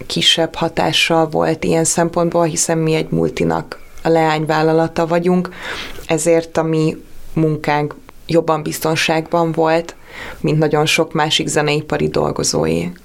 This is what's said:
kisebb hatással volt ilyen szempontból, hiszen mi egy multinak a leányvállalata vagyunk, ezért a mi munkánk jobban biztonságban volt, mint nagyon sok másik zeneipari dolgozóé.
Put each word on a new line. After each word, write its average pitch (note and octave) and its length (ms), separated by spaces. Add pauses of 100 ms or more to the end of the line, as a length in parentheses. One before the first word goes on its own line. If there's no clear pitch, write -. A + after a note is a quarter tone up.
kisebb - 480
hatással E3 760
volt D#3+ 340
ilyen E3 200
szempontból, E3+ 600
hiszen E3 340
mi D#3+ 160
egy D#3 160
multinak D#3+ 720 (240)
a D#3+ 60
leányvállalata D#3+ 1000
vagyunk, F3+ 420 (560)
ezért E3 520
a E3 60
mi D#3+ 340 (360)
munkánk D3+ 600 (320)
jobban D#3+ 360
biztonságban D#3+ 880
volt, D#3+ 440 (440)
mint D3+ 200
nagyon D3+ 260
sok D#3+ 280
másik D3+ 340
zeneipari D3+ 600
dolgozóé. D#3 840 (140)